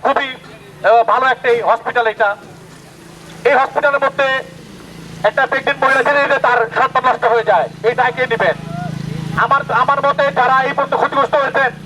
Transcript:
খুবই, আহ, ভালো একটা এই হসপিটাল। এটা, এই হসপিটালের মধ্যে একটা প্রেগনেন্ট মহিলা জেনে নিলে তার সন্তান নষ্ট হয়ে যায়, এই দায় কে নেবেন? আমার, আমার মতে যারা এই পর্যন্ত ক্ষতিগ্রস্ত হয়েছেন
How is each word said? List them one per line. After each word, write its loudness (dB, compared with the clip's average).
খুবই, 0
আহ, 0
ভালো 2
একটা 0
এই 2
হসপিটাল। 0
এটা, 0
এই 4
হসপিটালের 0
মধ্যে -2
একটা 0
প্রেগনেন্ট -2
মহিলা 4
জেনে 2
নিলে 0
তার 2
সন্তান 0
নষ্ট 0
হয়ে 2
যায়, 2
এই 2
দায় 0
কে -2
নেবেন? 0
আমার, 2
আমার 2
মতে 2
যারা 2
এই -2
পর্যন্ত -2
ক্ষতিগ্রস্ত 0
হয়েছেন 0